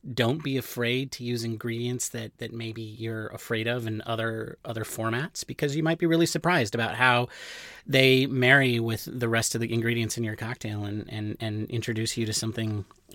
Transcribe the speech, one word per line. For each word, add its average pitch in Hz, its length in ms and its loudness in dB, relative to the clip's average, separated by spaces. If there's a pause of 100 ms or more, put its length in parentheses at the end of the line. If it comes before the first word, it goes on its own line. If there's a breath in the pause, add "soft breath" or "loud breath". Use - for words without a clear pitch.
(140)
Don't 123 300 2
be 135 140 -2
afraid 123 560 -2
to - 100 -12
use 120 200 -2
ingredients 117 680 -4
that, 117 280 -10
that 117 160 -10
maybe 113 300 -8
you're 110 460 -6
afraid 113 380 -2
of 120 200 -2
in 110 180 -4
other, 113 580 -4
other 113 200 -6
formats, 117 600 -4
because 139 300 -2
you 160 60 0
might 160 160 2
be 175 80 0
really 165 220 6
surprised 160 480 2
about 113 180 -2
how 123 360 4 (580 loud breath)
they 131 400 8
marry 127 520 6
with 113 320 -2
the 123 160 -2
rest 113 280 2
of 113 60 0
the 117 120 0
ingredients 117 460 0
in 117 40 -2
your 107 120 -4
cocktail 107 500 -6
and, 101 260 -6
and, 107 280 -6
and 110 320 -4
introduce 113 440 -2
you 113 120 0
to 110 60 -4
something, 107 520 -2 (280)